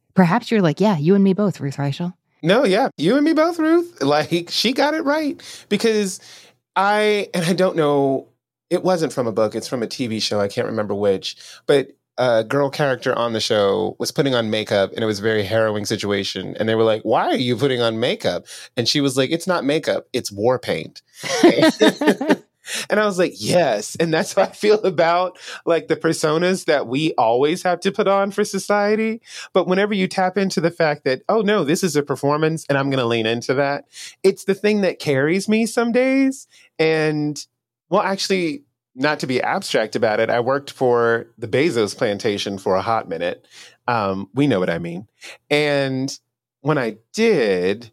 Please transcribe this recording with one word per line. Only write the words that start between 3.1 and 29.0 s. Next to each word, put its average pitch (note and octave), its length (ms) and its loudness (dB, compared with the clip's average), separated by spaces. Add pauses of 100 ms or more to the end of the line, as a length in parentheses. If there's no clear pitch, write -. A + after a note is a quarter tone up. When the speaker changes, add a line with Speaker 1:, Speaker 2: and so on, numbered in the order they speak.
Speaker 2:
and D4 80 2
me D#4+ 80 2
both, E4 260 0
Ruth. E4 420 0
Like, E3 480 0
she - 240 -2
got D4 220 0
it D#4 80 -4
right. D4 400 -2 (260)
Because G#3 520 0 (560)
I, G#3 580 2
and F3+ 120 -2
I F#3 60 2
don't F#3 220 0
know, C#3 540 0 (420)
it F3 140 -2
wasn't E3 280 0
from B2 140 -2
a A2 60 -4
book, G#2+ 240 0
it's G#2+ 100 -8
from B2 160 -6
a G#2 60 -6
T - 180 -6
V A2 140 -4
show, G#2 200 -2
I G2+ 60 0
can't A2+ 220 -4
remember G#2 260 -4
which, G2+ 420 0 (300)
but C#3 220 2 (280)
a A#2 280 2
girl C#3 260 0
character C3 480 -2
on A#2 140 -2
the A2 80 -2
show G2 580 0
was A#2+ 140 -4
putting C#3 240 0
on A2+ 120 0
makeup, G#2+ 440 0
and A2+ 100 -6
it A2+ 40 0
was G#2+ 120 -2
a G2 40 -10
very G#2+ 200 0
harrowing G#2+ 420 0
situation. G2 760 -4
And A2 80 0
they A2 80 2
were A2+ 80 4
like, A2 180 2
"Why D3+ 240 0
are F4 80 0
you B2 220 0
putting B2+ 260 0
on A2+ 160 0
makeup?" A#2 480 -2 (300)
And A#2 120 -2
she D3 120 0
was C3+ 160 0
like, C3+ 160 0
"It's E3 160 -4
not E3+ 160 0
makeup, C#3+ 480 -2
it's - 180 -4
war A#2 300 0
paint." - 420 -6 (300)
<laughs> - 1120 2 (440)
And G3+ 100 2
I G#3+ 60 2
was G3 140 -2
like, E3+ 180 0
"Yes." B2 600 0
And E3 180 0
that's - 180 -2
how F#3+ 100 2
I F#3+ 100 -2
feel G#3 320 2
about, F3 540 2 (280)
like, E3 220 0
the D#3 80 0
personas E3 680 0
that C#3+ 220 2
we C#3+ 320 -2
always C3 440 2
have F3 180 0
to G3 120 -2
put F#3+ 160 0
on G3 220 2
for G#3 120 -4
society. G#3 800 -2 (320)